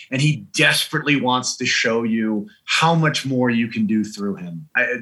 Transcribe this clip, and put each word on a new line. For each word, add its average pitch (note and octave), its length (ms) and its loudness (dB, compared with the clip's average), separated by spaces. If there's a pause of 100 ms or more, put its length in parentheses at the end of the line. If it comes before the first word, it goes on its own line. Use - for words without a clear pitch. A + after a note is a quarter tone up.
(120)
And C3 80 0
he D3 180 2 (140)
desperately D3 680 2
wants B2 380 0
to B2+ 60 -4
show A#2 380 0
you A2 460 0 (160)
how E3 320 2
much D#3 280 2
more B2+ 240 2
you A#2 200 2
can A2 180 -2
do G#2+ 160 2
through G2+ 320 -6
him. E2+ 400 -12
I, B2 280 0